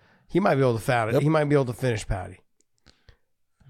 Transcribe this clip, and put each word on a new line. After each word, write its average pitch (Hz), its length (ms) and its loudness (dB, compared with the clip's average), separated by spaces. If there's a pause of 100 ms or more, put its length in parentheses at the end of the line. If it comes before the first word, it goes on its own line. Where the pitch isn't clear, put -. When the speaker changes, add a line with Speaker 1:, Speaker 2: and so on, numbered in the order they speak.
(280)
Speaker 1:
he 170 140 0
might 190 140 2
be 135 60 2
able 127 140 4
to 110 80 -6
fat 117 260 0
it. 113 40 -2
Speaker 2:
Yep. 143 100 2
Speaker 1:
He 147 60 2
might 156 160 2
be 147 100 2
able 139 100 2
to 120 80 -6
finish 117 320 -4
Paddy. 92 340 -8 (1300)